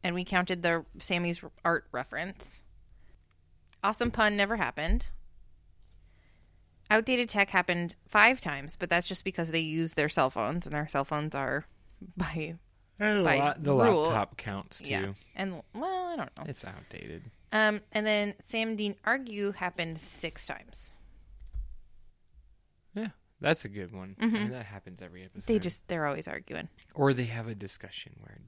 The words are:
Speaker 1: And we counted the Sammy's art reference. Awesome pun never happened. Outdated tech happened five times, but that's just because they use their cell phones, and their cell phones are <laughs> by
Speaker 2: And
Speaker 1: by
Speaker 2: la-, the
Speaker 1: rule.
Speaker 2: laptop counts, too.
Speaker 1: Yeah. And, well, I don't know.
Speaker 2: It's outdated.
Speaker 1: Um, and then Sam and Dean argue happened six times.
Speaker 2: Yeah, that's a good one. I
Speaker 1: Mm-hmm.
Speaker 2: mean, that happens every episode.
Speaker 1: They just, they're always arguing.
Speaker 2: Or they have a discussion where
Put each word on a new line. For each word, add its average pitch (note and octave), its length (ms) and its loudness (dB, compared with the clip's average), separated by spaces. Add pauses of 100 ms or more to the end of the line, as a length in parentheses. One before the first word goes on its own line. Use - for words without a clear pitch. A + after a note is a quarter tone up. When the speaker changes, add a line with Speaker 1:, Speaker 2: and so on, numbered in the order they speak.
Speaker 1:
And F3 120 0
we F3+ 100 -2
counted F3+ 380 2
the E3+ 200 2 (160)
Sammy's F3 420 -2 (220)
art E3+ 280 2
reference. - 720 -8 (1200)
Awesome A3 280 2
pun G#3 240 4
never G3+ 220 2
happened. E3 480 0 (1800)
Outdated A#3+ 400 4
tech G3+ 220 4
happened F3 440 2 (120)
five A3+ 320 8
times, C#3+ 380 -8
but F3 120 -4
that's F3 180 2
just - 160 -6
because E3+ 280 -2
they E3 80 2
use D#3+ 360 0
their D3+ 140 4
cell C3+ 200 4
phones, B2+ 360 -2
and - 80 -6
their D3 140 -2
cell C#3 160 0
phones D3+ 320 -2
are C#3 300 -2 (260)
<laughs> - 260 -16
by D#3+ 380 -4 (440)
Speaker 2:
And G#3 240 4
Speaker 1:
by E3 140 6
Speaker 2:
la-, C#3+ 200 4
the C#3+ 180 2
Speaker 1:
rule. B2 280 8
Speaker 2:
laptop A2+ 340 2
counts, - 440 -8
too. - 100 -10
Speaker 1:
Yeah. G2 160 0 (280)
And, F#3 260 -6 (120)
well, F4+ 340 -4
I E4+ 80 -6
don't A3 220 -8
know. - 100 -12
Speaker 2:
It's - 180 -10
outdated. - 580 -14 (280)
Speaker 1:
Um, G#3+ 300 4 (120)
and G#3+ 120 0
then G#3 380 2
Sam A3+ 260 -2
and A3 80 -4
Dean G#3 180 -2 (100)
argue G#3+ 480 0
happened E3 460 -4
six - 460 -8
times. - 460 -12 (2000)
Speaker 2:
Yeah, G#3+ 160 -6 (320)
that's D3+ 240 0
a G2+ 40 -8
good G2+ 240 -8
one. F#2+ 260 -12
I A3 60 0
Speaker 1:
Mm-hmm. A3+ 80 4
Speaker 2:
mean, G#3 180 0
that B2 140 -8
happens G2 360 -14
every F2+ 220 -16
episode. C3+ 240 -14
Speaker 1:
They A3 120 4
just, F3+ 280 -4
they're D#3+ 180 -2
always C#3+ 220 -2
arguing. - 420 -8 (260)
Speaker 2:
Or C#3 180 6
they B2 120 2
have A2+ 220 -4
a A2+ 80 -6
discussion - 680 -12
where - 260 -18